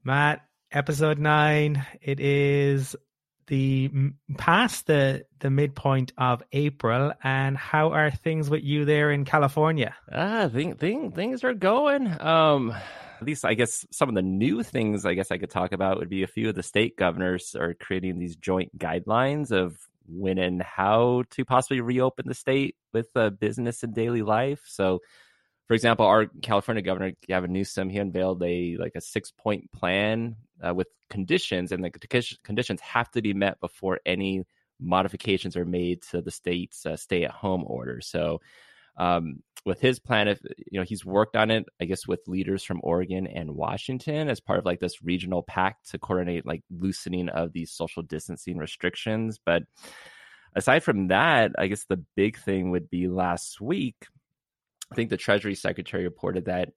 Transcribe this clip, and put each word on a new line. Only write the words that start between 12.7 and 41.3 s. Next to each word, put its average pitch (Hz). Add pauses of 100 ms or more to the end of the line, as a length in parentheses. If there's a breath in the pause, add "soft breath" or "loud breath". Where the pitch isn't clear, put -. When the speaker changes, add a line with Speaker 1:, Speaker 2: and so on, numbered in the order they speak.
Speaker 2:
at -
least, 151
I 113
guess, 117
some 147
of 113
the 92
new 113
things 104
I 90
guess 95
I 90
could 92
talk 92
about 95
would 85
be 95
a 90
few 110
of 101
the 92
state 113
governors 90
are 85
creating 92
these 85
joint 92
guidelines 117
of 90 (340)
when 92
and 90
how 113
to -
possibly 127
reopen 127
the 123
state 135 (180)
with, 110
uh, 110
business 113
and 117
daily 117
life. 120
So, 95 (680 soft breath)
for 117
example, 113
our 107 (160)
California 110
Governor 92 (160)
Gavin 90
Newsom, 95
he 101
unveiled 92
a, 87
like, 85
a 85
six-point -
plan, 107 (320)
uh, 87
with 90 (240)
conditions, 90
and 92
the 85
condi-, -
conditions 107
have -
to 117
be 101
met 98
before 92
any 95 (340)
modifications 92
are 87
made 87
to 85
the 85
state's, -
uh, 80
stay-at-home 90
order. 62
So, 82 (560 soft breath)
um, 85 (220)
with 92
his 131
plan, 107
if, 98 (320)
you 95
know, 90
he's 104
worked 101